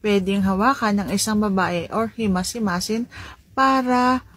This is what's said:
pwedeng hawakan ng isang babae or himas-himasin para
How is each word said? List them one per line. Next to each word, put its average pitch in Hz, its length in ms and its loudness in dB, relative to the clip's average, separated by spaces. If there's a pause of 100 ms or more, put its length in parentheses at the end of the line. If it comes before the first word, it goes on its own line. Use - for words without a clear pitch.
pwedeng 196 400 2
hawakan 202 560 2
ng 170 80 -4
isang 208 320 0
babae 180 480 0
or 220 240 -4
himas-himasin 208 960 -2 (480)
para 254 640 2 (160)